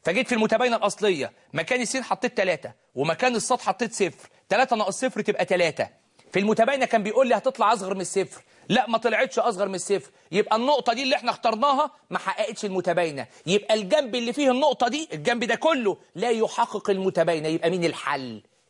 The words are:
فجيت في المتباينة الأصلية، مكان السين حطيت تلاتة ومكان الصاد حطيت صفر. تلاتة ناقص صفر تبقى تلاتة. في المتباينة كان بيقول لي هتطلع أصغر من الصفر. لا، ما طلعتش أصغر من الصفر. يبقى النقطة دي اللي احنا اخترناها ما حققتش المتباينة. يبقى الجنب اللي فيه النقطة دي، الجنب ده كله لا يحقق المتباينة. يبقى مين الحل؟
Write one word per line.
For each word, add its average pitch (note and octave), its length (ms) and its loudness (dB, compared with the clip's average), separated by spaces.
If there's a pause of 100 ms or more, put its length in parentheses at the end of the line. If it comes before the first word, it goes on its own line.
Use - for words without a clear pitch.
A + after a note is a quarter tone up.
فجيت G3+ 240 -2
في B3 60 0
المتباينة A3 420 2
الأصلية، F3+ 560 -2 (200)
مكان E3+ 280 -2
السين B3 240 -4
حطيت - 320 -4
تلاتة F#3 360 -2 (220)
ومكان E3 420 0
الصاد A#3+ 240 0
حطيت G#3+ 320 -2
صفر. - 360 -4 (200)
تلاتة A#3+ 280 2
ناقص G3 240 -2
صفر B3+ 200 -2
تبقى G3+ 240 0
تلاتة. E3+ 440 0 (440)
في F3+ 60 0
المتباينة A3+ 480 2
كان A3 160 2
بيقول A#3+ 260 2
لي A3+ 60 4
هتطلع A3 380 2
أصغر F#3+ 220 -2
من F#3+ 60 -6
الصفر. F#3 420 -4 (260)
لا، A3 220 2
ما A3+ 80 2
طلعتش A#3 400 0
أصغر G3+ 300 2
من G3 60 -6
الصفر. F#3+ 360 -2 (220)
يبقى G#3 240 2
النقطة B3 360 2
دي A#3 100 -2
اللي C4+ 140 0
احنا A#3 140 -2
اخترناها C4 600 0 (200)
ما F3+ 80 -4
حققتش - 460 -4
المتباينة. F3 600 -2 (200)
يبقى G3+ 280 2
الجنب A3 400 0
اللي A#3+ 180 -4
فيه C#4 180 2
النقطة B3+ 380 2
دي، D4+ 240 -4
الجنب G#3+ 320 -2
ده A#3 100 0
كله A#3 420 0 (180)
لا A3 160 -2
يحقق A3 600 -2
المتباينة. F3 580 0
يبقى E3 220 0
مين F3+ 140 -2
الحل؟ C3+ 580 -4 (260)